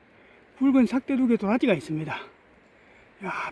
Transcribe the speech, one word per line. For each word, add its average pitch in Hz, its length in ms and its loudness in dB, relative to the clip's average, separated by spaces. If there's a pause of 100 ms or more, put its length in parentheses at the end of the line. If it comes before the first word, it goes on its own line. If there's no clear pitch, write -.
(580)
굵은 262 300 4
삭대 262 280 -2
두 254 120 2
개 233 100 4
도라지가 208 360 2
있습니다. 156 400 -4 (1080)
야, 185 80 -6 (200)